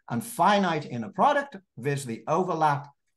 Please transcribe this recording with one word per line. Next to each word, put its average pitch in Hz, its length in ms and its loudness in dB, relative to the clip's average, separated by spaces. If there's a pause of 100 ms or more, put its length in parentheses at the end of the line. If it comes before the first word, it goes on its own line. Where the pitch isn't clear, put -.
and 117 140 -4
finite 180 640 2
inner 113 240 -8
product, 285 460 0 (220)
viz 135 280 -4
the 113 220 -8
overlap, 156 600 0 (300)